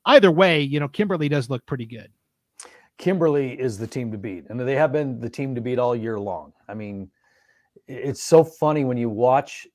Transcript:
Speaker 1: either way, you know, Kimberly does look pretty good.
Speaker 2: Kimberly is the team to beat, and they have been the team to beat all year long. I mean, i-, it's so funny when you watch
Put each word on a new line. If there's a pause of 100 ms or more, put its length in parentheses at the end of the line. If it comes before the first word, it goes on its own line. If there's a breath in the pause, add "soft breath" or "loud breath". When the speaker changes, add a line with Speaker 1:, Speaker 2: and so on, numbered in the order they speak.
Speaker 1:
either
way,
you
know,
Kimberly
does
look
pretty
good. (840 loud breath)
Speaker 2:
Kimberly
is
the
team
to
beat,
and
they
have
been
the
team
to
beat
all
year
long. (160)
I
mean, (760)
i-,
it's
so
funny
when
you
watch